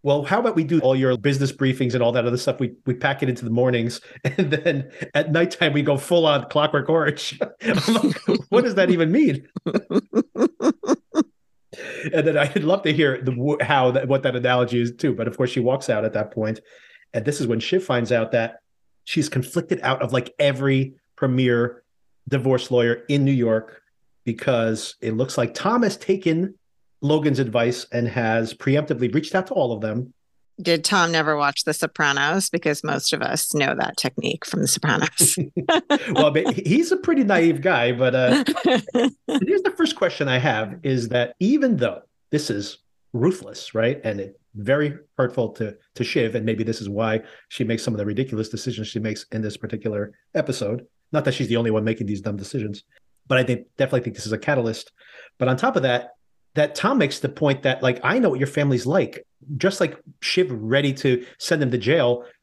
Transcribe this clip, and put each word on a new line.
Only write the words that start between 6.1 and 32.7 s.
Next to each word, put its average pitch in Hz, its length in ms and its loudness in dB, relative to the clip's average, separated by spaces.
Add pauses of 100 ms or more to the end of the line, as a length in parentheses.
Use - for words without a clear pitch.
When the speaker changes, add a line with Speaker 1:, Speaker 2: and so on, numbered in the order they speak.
Speaker 1:
on 139 220 2
Clockwork 147 400 2
Orange." 160 500 0 (120)
<laughs> - 120 -20
I'm 226 320 0
like, - 220 2 (320)
"What 247 160 4
does 214 120 0
that 180 140 4
even 165 220 4
mean?" 220 340 2 (200)
<laughs> 165 60 -4 (2500)
And 156 140 2
then 151 100 2
I'd 147 280 2
love 190 180 2
to 156 100 2
hear 135 300 2
the 127 80 0
w-, 135 300 -2
how 135 320 4
that, 135 160 0
what 135 160 0
that 127 120 0
analogy 123 440 2
is 120 140 -2
too. 147 200 0
But 113 140 -2
of - 80 -8
course, 123 140 0
she 131 100 -2
walks 127 280 0
out 107 160 0
at 110 80 -2
that 107 200 -4
point, 110 280 -4 (540)
and 110 100 -4
this 143 160 -2
is 127 60 0
when 113 140 0
Shiv 185 240 0
finds 123 280 0
out 113 200 0
that 113 240 -2 (480)
she's - 240 -2
conflicted 170 540 -4
out - 200 0
of, 117 100 -4
like, 127 260 -2
every 135 560 2 (220)
premier 123 680 0 (460)
divorce 131 420 0
lawyer 120 380 2
in 143 160 2
New 139 80 4
York, 113 480 0 (420)
because 113 760 -2
it 110 160 -4
looks 131 220 -2
like 117 160 -2
Tom 240 280 0
has 196 140 0
taken 185 580 -2 (460)
Logan's 147 380 2
advice 120 540 0
and 120 160 0
has 113 460 0
preemptively 135 600 0
reached 151 200 -2
out 190 140 0
to 262 60 -6
all 127 180 0
of 104 80 -6
them. 110 320 -6 (480)
Speaker 2:
Did 165 240 0
Tom 175 260 4
never 156 260 2
watch 143 280 0
The 156 80 0
Sopranos? 147 760 0
Because 156 340 -2